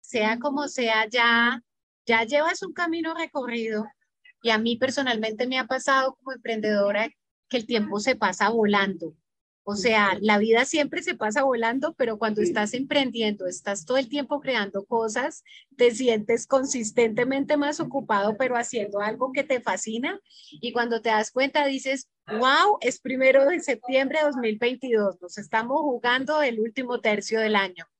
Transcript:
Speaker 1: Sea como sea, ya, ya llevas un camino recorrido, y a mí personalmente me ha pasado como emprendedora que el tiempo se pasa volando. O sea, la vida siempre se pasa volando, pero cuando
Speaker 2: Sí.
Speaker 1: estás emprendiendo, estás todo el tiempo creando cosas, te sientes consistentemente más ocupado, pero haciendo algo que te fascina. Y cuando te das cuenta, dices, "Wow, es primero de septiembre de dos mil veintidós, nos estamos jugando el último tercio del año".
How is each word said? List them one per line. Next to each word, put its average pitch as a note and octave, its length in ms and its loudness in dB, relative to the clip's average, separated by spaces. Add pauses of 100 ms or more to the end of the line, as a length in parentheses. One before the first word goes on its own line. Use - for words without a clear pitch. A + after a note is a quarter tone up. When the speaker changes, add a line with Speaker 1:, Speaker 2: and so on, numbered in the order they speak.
Speaker 1:
Sea A3 380 -2
como C#4+ 280 -2
sea, A3+ 420 0
ya, A#3 520 2 (440)
ya A3+ 180 2
llevas D4 400 0
un F4+ 100 -10
camino E4 400 -2
recorrido, A#3 720 -4 (560)
y A#3 100 2
a A3 60 4
mí A#3 200 0
personalmente A#3+ 720 -2
me C4 100 -2
ha B3+ 80 -2
pasado C4 500 0
como C4+ 180 -14
emprendedora G#3+ 760 0 (400)
que B3+ 80 -2
el A3+ 80 -4
tiempo G#3 340 -2
se B3+ 160 0
pasa G3+ 340 2
volando. G3 680 0 (520)
O G#3 80 -4
sea, G#3 460 2
la G#3 160 4
vida A3+ 280 4
siempre D4+ 360 -2
se F4+ 140 -4
pasa G#3+ 260 -2
volando, C4 540 0
pero A3+ 240 -2
cuando G#3+ 220 -2
Speaker 2:
Sí. C4+ 80 2
Speaker 1:
estás G#3+ 260 -2
emprendiendo, A#3 720 -2
estás G3 400 -6
todo B3 100 2
el B3+ 120 0
tiempo C#4+ 300 -4
creando G#3+ 460 -4
cosas, A#3 580 -4 (320)
te A#3+ 140 6
sientes A#3 560 0
consistentemente C4 1120 0
más D4 220 -2
ocupado, A3 580 0
pero B3 200 0
haciendo G#3 420 -4
algo A#3 340 -4
que C#4 100 -2
te B3+ 180 0
fascina. A#3 580 -4 (320)
Y A#3+ 200 -10
cuando A#3 300 -2
te A#3 80 -2
das G#3+ 220 0
cuenta, C#4 340 0
dices, C4+ 420 -4 (200)
"Wow, C#4 540 4
es A#3 180 -2
primero C4 460 4
de E4+ 140 2
septiembre C4+ 600 -2
de D4+ 60 4
dos C#4+ 120 0
mil A3 220 -2
veintidós, A#3 600 0
nos F3 200 -16
estamos A#3 420 -2
jugando C4 640 0
el A#3+ 160 0
último A#3+ 420 -4
tercio A3 380 0
del G#3+ 160 2
año". F#3 320 -2 (120)